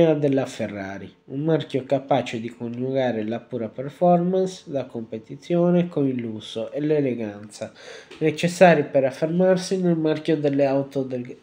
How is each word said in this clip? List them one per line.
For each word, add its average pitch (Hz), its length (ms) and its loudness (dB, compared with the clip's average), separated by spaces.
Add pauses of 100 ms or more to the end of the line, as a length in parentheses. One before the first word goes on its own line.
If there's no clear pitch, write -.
A 156 60 4
della 139 320 2
Ferrari, 98 680 -10 (120)
un 135 160 -8
marchio 147 440 -2
capace 131 560 -2
di 117 80 -8
coniugare 120 800 -4
la 113 140 -4
pura 113 280 -8
performance, 180 1000 0
la 131 160 -4
competizione 170 1000 0
con 147 180 0
il 127 120 -2
lusso 110 520 -8
e 139 100 -6
l'eleganza 113 920 -2 (480)
necessari 160 640 6
per 135 200 2
affermarsi 180 760 0
nel 175 140 4
marchio 156 420 0
delle 139 260 2
auto 139 380 0
del, 127 400 -8